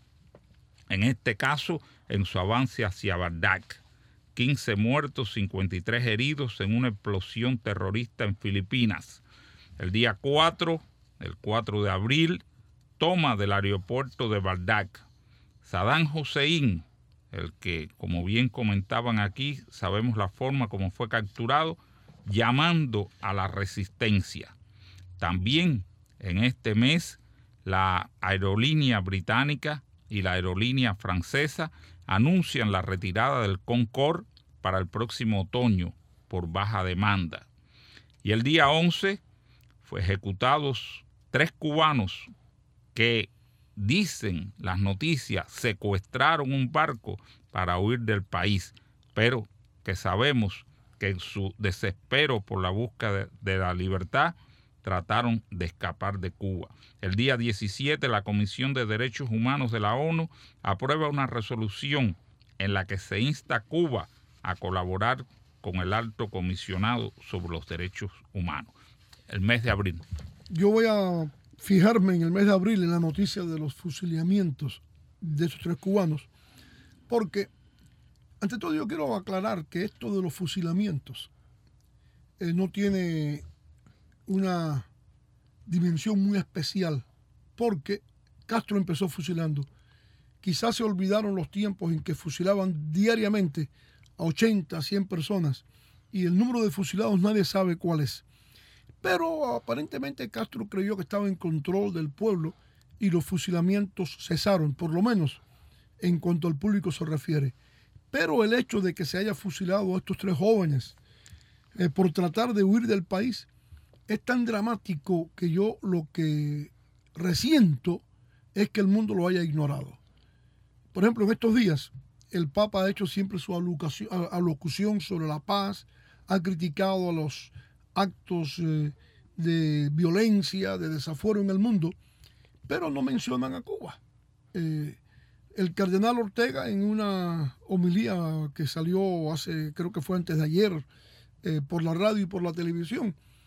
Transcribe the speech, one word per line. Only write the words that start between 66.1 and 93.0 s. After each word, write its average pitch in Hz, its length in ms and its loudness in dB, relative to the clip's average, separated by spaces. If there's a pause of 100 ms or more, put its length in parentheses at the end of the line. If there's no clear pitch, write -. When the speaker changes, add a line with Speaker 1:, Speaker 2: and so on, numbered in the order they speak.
Speaker 1:
Comisionado 95 840 -2 (160)
sobre 87 200 -6
los 82 180 -8
Derechos 92 440 -8 (220)
Humanos. 82 400 -6 (540)
El 98 140 -4
mes 113 220 2
de 117 80 2
abril. 98 280 0 (500)
Speaker 2:
Yo 190 200 4
voy 220 180 6
a 180 440 2 (260)
fijarme 196 560 6
en 175 80 4
el 165 80 2
mes 196 160 4
de 208 60 6
abril 196 320 4
en 170 80 2
la 175 80 2
noticia 170 420 0
de 165 160 -4
los 151 160 -6
fusilamientos 165 1080 -2 (360)
de 160 280 -2
esos - 120 -8
tres 175 180 -4
cubanos, 185 520 0 (800)
porque, 202 420 -2 (920)
ante 202 200 -4
todo, 170 160 -2
yo - 120 -2
quiero 285 280 -2
aclarar 190 500 -4
que 175 180 -4
esto 208 320 -6
de 190 60 0
los 175 100 -2
fusilamientos, 170 1000 -4 (1080)
eh, 170 140 -2
no 185 160 0
tiene 170 720 -2 (840)
una 175 580 -2 (800)
dimensión 175 560 2
muy 202 160 2
especial, 165 640 -2 (520)
porque 202 480 -2 (420)
Castro 214 320 0
empezó 185 320 0
fusilando. 156 560 -2 (760)
Quizás 226 340 0
se 240 80 -2
olvidaron 202 500 0
los 180 160 -2
tiempos 196 420 -2
en 160 100 0
que 160 120 -4
fusilaban 175 800 -2
diariamente 202 800 2 (480)